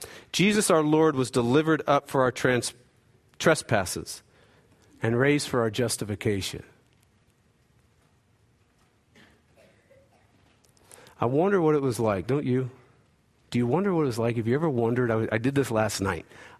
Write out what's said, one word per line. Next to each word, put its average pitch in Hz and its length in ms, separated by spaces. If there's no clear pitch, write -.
"Jesus 202 400
our 160 100
Lord 156 340
was 131 140
delivered 139 560
up 143 240
for 135 140
our 127 80
trans-, 123 420
trespasses - 840
and 117 180
raised 143 280
for 127 140
our 113 100
justification." 104 920
I 113 60
wonder 175 340
what 156 140
it 147 80
was 123 180
like, 104 280
don't 139 180
you? 127 240
Do - 80
you 120 80
wonder 180 300
what 160 80
it - 20
was 113 140
like? 117 180
Have 110 100
you 117 60
ever 160 160
wondered? 120 400
I, 113 220
I 110 80
did 131 160
this 135 160
last 110 300
night. 98 260